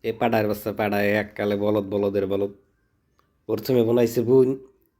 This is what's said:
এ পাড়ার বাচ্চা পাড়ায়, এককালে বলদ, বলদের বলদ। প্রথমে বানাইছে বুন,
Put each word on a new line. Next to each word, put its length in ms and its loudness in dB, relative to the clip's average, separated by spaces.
এ 100 -4
পাড়ার 360 0
বাচ্চা 240 -4
পাড়ায়, 360 0
এককালে 480 -2
বলদ, 280 0
বলদের 420 -2
বলদ। 260 -4
প্রথমে 380 0
বানাইছে 380 2
বুন, 460 2